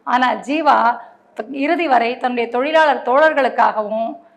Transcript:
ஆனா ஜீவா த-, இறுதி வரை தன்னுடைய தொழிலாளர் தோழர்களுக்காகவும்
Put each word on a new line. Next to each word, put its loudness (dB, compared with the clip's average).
ஆனா 0
ஜீவா 0
த-, -12
இறுதி -2
வரை 2
தன்னுடைய -4
தொழிலாளர் 0
தோழர்களுக்காகவும் 0